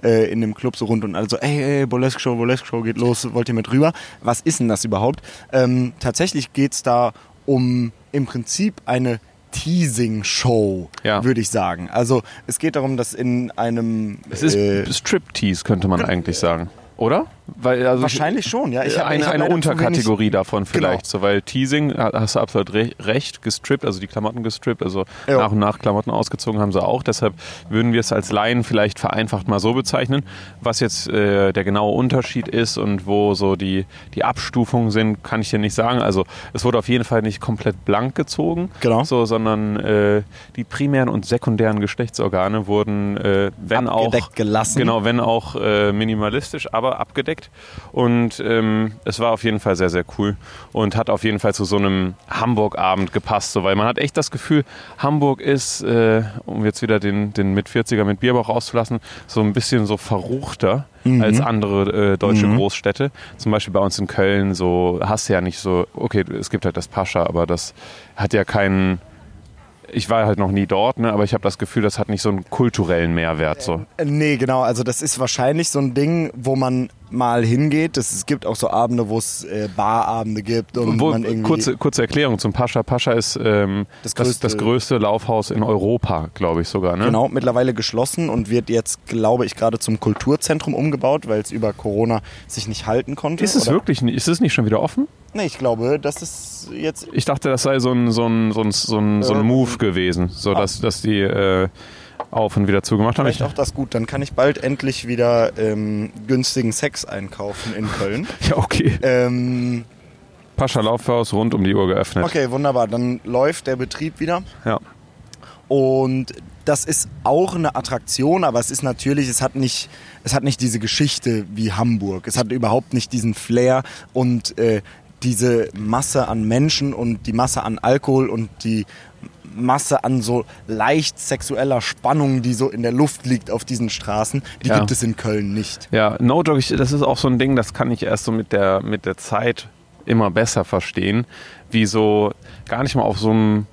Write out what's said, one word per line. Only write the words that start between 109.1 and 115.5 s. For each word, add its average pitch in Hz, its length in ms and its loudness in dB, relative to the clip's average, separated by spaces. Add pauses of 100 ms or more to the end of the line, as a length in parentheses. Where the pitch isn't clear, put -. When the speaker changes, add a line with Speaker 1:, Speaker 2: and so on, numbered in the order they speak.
Speaker 2:
Pascha 131 260 0
Laufhaus 117 520 0
rund 110 200 2
um 95 100 2
die 95 100 4
Uhr 98 140 4
geöffnet. 95 380 0
Speaker 1:
Okay, 143 260 0
wunderbar, 131 360 2
dann 120 360 -2
läuft 127 440 0
der 131 80 0
Betrieb 147 440 -8
wieder. 175 240 -2 (200)
Speaker 2:
Ja. 110 160 0 (880)